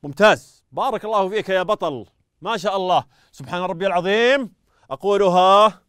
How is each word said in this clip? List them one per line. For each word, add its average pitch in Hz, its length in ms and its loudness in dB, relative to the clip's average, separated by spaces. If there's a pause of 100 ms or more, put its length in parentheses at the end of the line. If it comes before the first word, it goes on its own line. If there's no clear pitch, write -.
ممتاز، 151 680 0
بارك 214 340 -6
الله 202 240 -2
فيك 202 200 -6
يا 185 140 0
بطل، 165 420 -6 (360)
ما 208 160 -6
شاء 190 180 -4
الله. 180 300 0 (260)
سبحان 165 300 -10
ربي 185 260 -4
العظيم 214 680 0 (380)
أقولها 196 960 4